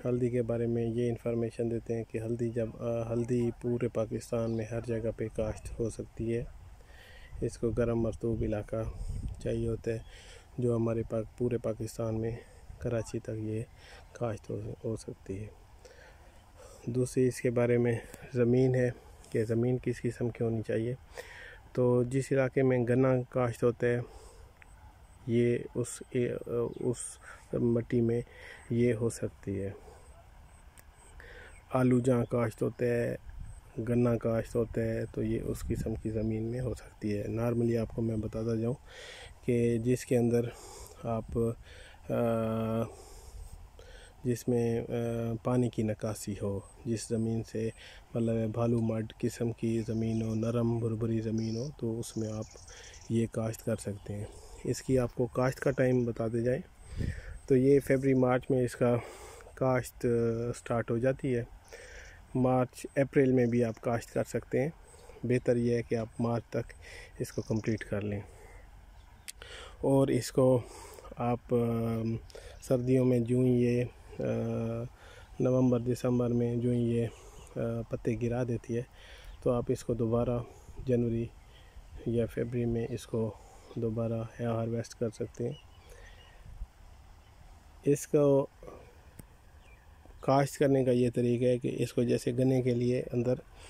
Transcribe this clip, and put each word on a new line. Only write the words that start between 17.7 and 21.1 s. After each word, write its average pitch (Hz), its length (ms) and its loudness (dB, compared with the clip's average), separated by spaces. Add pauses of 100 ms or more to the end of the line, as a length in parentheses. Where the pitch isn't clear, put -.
में 120 220 2 (340)
ज़मीन 123 400 6
है 123 160 2 (420)
कि 117 120 2
ज़मीन 120 340 2
किस 123 220 -4
किस्म 120 300 -2
की - 140 -4
होनी 113 180 0
चाहिए। 113 340 -2 (800)